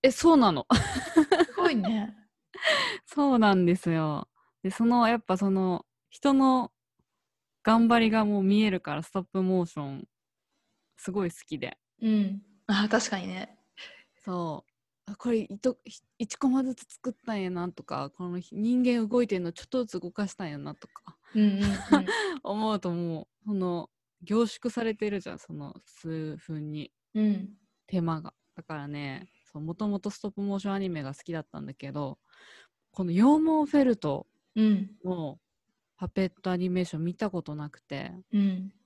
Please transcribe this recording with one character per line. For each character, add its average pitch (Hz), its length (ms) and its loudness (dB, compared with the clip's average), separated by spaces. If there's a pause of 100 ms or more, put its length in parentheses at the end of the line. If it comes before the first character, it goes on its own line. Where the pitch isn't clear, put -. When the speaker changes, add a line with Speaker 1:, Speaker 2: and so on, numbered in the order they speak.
Speaker 1:
え、 262 80 8
そ 330 220 6
う 294 40 10
な 220 140 8
の。 143 180 -2
<laughs> 320 760 4
Speaker 2:
す - 80 -18
ご 359 160 4
い 285 80 2
ね。 208 400 -2 (880)
Speaker 1:
そ 285 300 2
う 226 40 4
な 208 160 6
ん 180 100 4
で 175 120 4
す 170 140 -2
よ。 156 360 -2 (340)
で、 190 100 -4
そ 233 140 -2
の、 240 220 4
や 233 80 4
っ 226 60 -4
ぱ 185 160 0
そ 196 120 0
の、 185 360 0 (240)
人 - 240 2
の 262 400 4 (920)
頑 226 260 6
張 233 160 6
り 220 40 4
が 220 140 2
も 208 160 0
う 190 40 2
見 202 180 6
え 208 100 4
る 185 80 -2
か 147 160 -6
ら、 160 80 -6
ス - 80 -16
ト 190 120 -4
ッ - 20 -
プ 190 160 -4
モ 185 240 2
ー - 40 -14
シ - 80 -12
ョ 147 60 -6
ン、 139 240 -10 (880)
す - 160 -10
ご 190 140 -2
い 170 60 -2
好 - 140 -20
き 151 140 -10
で。 - 180 -10 (240)
Speaker 2:
う 220 80 0
ん。 202 320 0 (260)
あ、 208 220 2
確 - 200 0
か 196 100 -6
に 185 80 -10
ね。 - 320 -12 (640)
Speaker 1:
そ 175 400 -6 (420)
う。 202 60 -14
あ、 202 60 -12
こ 240 140 -4
れ、 226 80 2
糸、 214 440 -2
ひ-、 - 180 -20 (160)
一 - 200 -8
コ 277 100 0
マ 262 160 2
ず 254 120 -4
つ - 80 -20 (100)
作 - 160 -8
っ - 40 -8 (120)
た 226 80 -6
ん 196 80 -4
や 185 80 -4
な 180 200 -4
と - 140 -16
か、 139 280 -6
こ 180 180 -10
の 180 100 -6
ひ-、 - 160 -14
人 240 300 0
間 240 200 2
動 240 160 0
い 226 60 0
て 190 100 -2
ん 175 60 -2
の 170 80 -4
ち - 120 -18
ょ - 20 -18
っ - 20 -20
と 254 160 -2
ず 190 160 -8
つ - 20 -6
動 175 120 -10
か 202 140 -4
し - 80 -14
た - 100 -10
ん 151 40 -8
や 147 80 -10
な 143 180 -10
と - 120 -20
か、 - 300 -20 (180)
Speaker 2:
う 220 40 2
ん - 20 4
う 208 40 6
ん 202 60 4
う 196 60 -2
ん。 202 80 0
Speaker 1:
<laughs> 302 800 0
思 214 280 -4
う 202 80 -2
と 180 120 -4
も 170 360 -6 (160)
う、 208 40 -10
そ 208 60 -4
の、 180 360 -4 (320)
凝 220 260 0
縮 - 240 -8
さ 233 140 -4
れ 220 100 -2
て 214 140 -4
る 202 100 -4
じ - 100 -12
ゃ 180 40 -12
ん、 - 60 -14
そ - 120 -20
の 147 320 -12
数 160 540 -10
分 151 340 -10
に。 151 220 -10 (220)
Speaker 2:
う 214 60 0
ん。 202 360 -2 (300)
Speaker 1:
手 185 120 -2
間 165 220 -2
が。 - 120 -16 (220)
だ 165 80 -18
か 160 120 -12
ら 143 120 -10
ね、 147 400 -10 (240)
そ 151 80 -14
う、 - 20 -10
も 165 140 -8
と 208 140 -4
も 202 100 -2
と 202 100 -6
ス - 120 -12
ト 208 80 -8
ッ - 20 -8
プ - 100 -12
モ 196 180 -2
ー - 20 -6
シ 202 80 -4
ョ - 20 -2
ン - 20 -2
ア 196 60 -2
ニ 190 100 -4
メ 156 140 -6
が 135 100 -8
好 - 100 -18
き 170 100 -8
だ 160 80 -6
っ - 100 -14
た 151 80 -12
ん 143 60 -10
だ 135 80 -12
け 139 180 -14
ど、 143 260 -6 (760)
こ 190 120 -6
の 175 80 -2
羊 190 120 4 (160)
毛 311 300 2
フ 294 80 2
ェ 277 60 6
ル 240 140 4
ト 143 280 -4 (300)
Speaker 2:
う 220 80 2
ん。 196 400 0
Speaker 1:
の 170 360 -6 (600)
パ 180 100 -8
ペ 190 160 -2
ッ 175 60 -4 (120)
ト 185 80 -2
ア 180 60 0
ニ 180 120 -2
メ 180 120 0
ー 180 40 0
シ 170 100 -10
ョ 156 40 -4
ン 160 40 -2
見 175 120 -4
た 208 160 -4
こ 175 100 -6
と 151 140 -10
な 147 160 -10
く - 100 -20
て。 - 320 -10 (180)
Speaker 2:
う 214 60 0
ん。 190 340 0 (140)